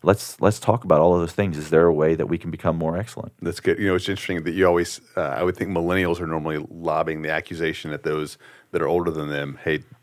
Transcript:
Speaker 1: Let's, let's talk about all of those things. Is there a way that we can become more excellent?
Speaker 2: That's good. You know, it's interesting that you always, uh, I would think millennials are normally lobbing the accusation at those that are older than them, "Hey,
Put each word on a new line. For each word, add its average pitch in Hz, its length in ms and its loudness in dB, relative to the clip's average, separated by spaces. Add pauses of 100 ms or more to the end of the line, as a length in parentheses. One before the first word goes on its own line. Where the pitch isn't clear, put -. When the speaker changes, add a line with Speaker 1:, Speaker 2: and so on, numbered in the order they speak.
Speaker 1:
Let's, - 380 0
let's 101 180 2
talk 117 240 0
about 80 180 6
all 87 140 6
of 87 60 2
those 82 120 -4
things. 92 240 -2
Is 76 140 -8
there 80 140 6
a 85 80 6
way 78 220 4
that 78 120 -2
we 85 100 -2
can 82 140 -8
become 82 260 -2
more 82 200 -4
excellent? - 440 -10
Speaker 2:
That's 85 180 -6
good. - 200 0
You 101 80 0
know, 92 80 2
it's 90 140 -2
interesting 92 340 -4
that 82 100 -4
you 92 140 4
always, 87 340 2 (160)
uh, 90 40 0
I 71 220 -2
would 90 140 0
think 98 140 -4
millennials 87 500 0
are 85 60 -4
normally 78 420 -4
lobbing 80 540 -4
the 78 80 -4
accusation 80 600 -4
at 73 120 -8
those 78 340 -4 (340)
that 85 100 0
are 73 60 0
older 87 220 0
than 78 200 -6
them, 71 340 -6
"Hey, 78 180 -2 (220)